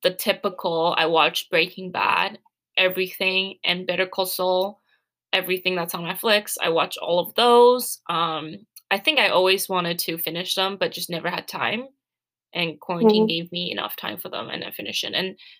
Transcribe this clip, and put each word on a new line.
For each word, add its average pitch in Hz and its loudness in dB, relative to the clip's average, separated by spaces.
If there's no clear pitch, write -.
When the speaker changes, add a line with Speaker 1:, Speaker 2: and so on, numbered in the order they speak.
Speaker 1:
the 180 4
typical, 185 0
I 160 4
watched 160 2
Breaking 180 -2
Bad, 180 0
everything, 185 0
and 180 -2
Better 180 0
Call 185 -4
Saul, 185 0
everything 185 0
that's 170 -4
on 175 -6
Netflix. 208 0
I 165 0
watch 165 0
all 175 0
of 165 -4
those. 240 6
Um, 160 -2
I 196 2
think 208 0
I 202 4
always 185 4
wanted 175 -2
to 165 -4
finish 170 -6
them, 190 -2
but 175 -2
just 180 -10
never 170 -6
had 180 -6
time. 208 -4
And 165 -4
quarantine 214 4
Speaker 2:
Mm-hmm. 220 4
Speaker 1:
gave 170 -4
me 175 -6
enough - -6
time 202 -8
for - -12
them, - -8
and - -8
I - -14
finished - -8
it. - -8
And 190 -4